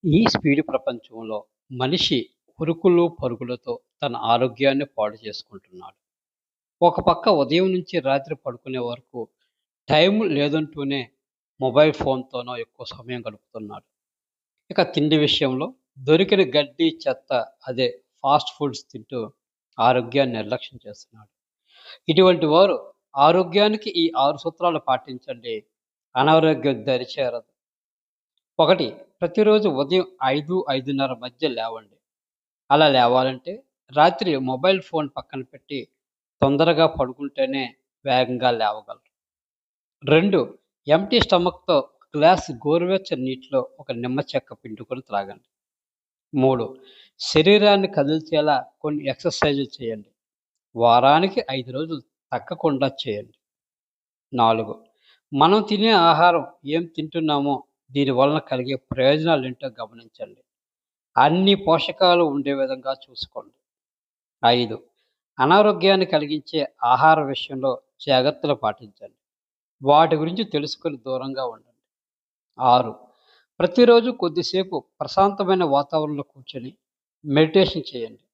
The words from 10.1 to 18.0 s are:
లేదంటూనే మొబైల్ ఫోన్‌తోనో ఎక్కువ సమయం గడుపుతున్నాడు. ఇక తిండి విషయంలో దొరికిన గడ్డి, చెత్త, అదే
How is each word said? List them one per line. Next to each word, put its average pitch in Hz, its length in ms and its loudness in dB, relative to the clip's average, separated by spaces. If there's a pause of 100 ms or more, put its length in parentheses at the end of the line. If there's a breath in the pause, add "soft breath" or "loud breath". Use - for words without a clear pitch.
లేదంటూనే 143 760 -4 (600)
మొబైల్ 139 320 4
ఫోన్‌తోనో 127 640 -6
ఎక్కువ 117 300 -16
సమయం 123 340 -12
గడుపుతున్నాడు. 110 680 -16 (840)
ఇక - 120 -2
తిండి 156 340 0
విషయంలో 143 500 0 (320)
దొరికిన 175 520 2
గడ్డి, 147 460 0
చెత్త, - 360 -6 (340)
అదే 127 220 -2 (300)